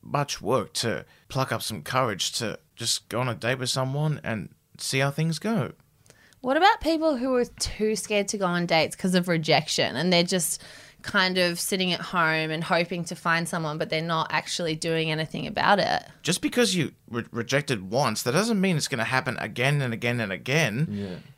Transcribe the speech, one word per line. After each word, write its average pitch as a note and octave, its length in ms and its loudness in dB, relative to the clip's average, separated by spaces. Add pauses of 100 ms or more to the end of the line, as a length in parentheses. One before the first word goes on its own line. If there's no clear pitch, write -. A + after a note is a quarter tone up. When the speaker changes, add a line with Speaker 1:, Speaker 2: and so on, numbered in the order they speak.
Speaker 1:
much C#3+ 400 -4
work G2+ 320 -2
to G2+ 320 -2 (220)
pluck - 220 -2
up A2+ 120 -2
some G2 200 -6
courage A#2+ 500 -2
to - 260 -4 (180)
just - 320 -4
go A2+ 120 -2
on B2+ 80 0
a A2+ 60 -2
date B2+ 240 -2
with B2+ 120 -4
someone C#3+ 520 -2
and A2 280 -6 (280)
see - 200 -2
how C#3 120 2
things D#3 280 0
go. G#3 340 -2 (680)
Speaker 2:
What C4 160 0
about G#4 240 6
people D#4 340 2
who B3+ 200 0
are A#3+ 100 2
too - 500 -2
scared G#3 320 0
to G#3+ 100 -4
go G3 80 0
on F3 200 0
dates E3 300 4
'cause F3+ 180 0
of F3+ 140 4
rejection D#3 680 2
and E3+ 160 2
they're F3 100 6
just F3 400 0 (400)
kind F#3 360 2
of F3 220 2
sitting F#3 320 0
at E3+ 80 -2
home D#3+ 500 2
and D#3+ 140 -2
hoping F3 400 0
to F3 100 -8
find E3+ 340 0
someone, D#3+ 300 -4
but D#3+ 100 -2
they're D#3+ 140 -2
not E3 300 0
actually D#3+ 420 -2
doing D#3+ 380 0
anything D#3 340 -4
about G3 320 2
it? - 240 0 (200)
Speaker 1:
Just F3 200 -2
because A#3+ 320 2
you D#3 180 0 (160)
re-, A2+ 220 -4
rejected A#2+ 600 -2
once, A#2 340 0
that B2 80 0
doesn't G#3 280 2
mean F#3 160 2
it's C3 120 -2
gonna A2+ 160 -2
happen B2+ 340 -2
again C3 420 0
and B2 140 -2
again A#2+ 260 -2
and G2+ 120 -2
again. B2+ 580 0
Speaker 3:
Yeah. G2+ 260 -6 (220)